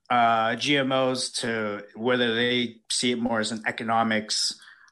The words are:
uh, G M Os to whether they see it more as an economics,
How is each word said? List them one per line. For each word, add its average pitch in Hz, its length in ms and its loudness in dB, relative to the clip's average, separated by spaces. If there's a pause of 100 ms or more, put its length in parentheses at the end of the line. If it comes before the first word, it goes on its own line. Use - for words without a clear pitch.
uh, 117 460 4
G 135 240 0
M 131 120 0
Os 131 420 0
to 110 520 -4 (100)
whether 120 400 0
they 120 420 0 (140)
see 123 220 0
it 117 80 -2
more 117 200 0
as 110 120 -2
an 110 140 -8
economics, 113 920 0 (340)